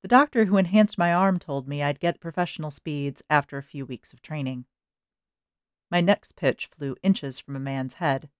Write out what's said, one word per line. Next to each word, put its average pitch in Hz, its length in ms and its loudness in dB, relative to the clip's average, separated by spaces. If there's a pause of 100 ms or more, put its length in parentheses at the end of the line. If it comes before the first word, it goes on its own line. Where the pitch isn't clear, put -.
The 190 40 -12
doctor 247 380 4
who 196 120 2
enhanced 196 420 4
my 175 120 2
arm 185 280 2
told 139 280 -6
me 143 140 -4
I'd 143 180 -2
get 170 220 -2
professional 165 480 -6
speeds 143 580 -6
after 147 300 0
a 139 60 -10
few 135 240 -12
weeks - 260 -14
of 123 80 -20
training. 131 440 -8 (1200)
My 175 100 0
next - 360 0
pitch - 320 -2
flew 139 340 -8
inches 143 380 0
from 139 160 -12
a 135 40 -8
man's 135 360 -6
head. 139 340 -2 (100)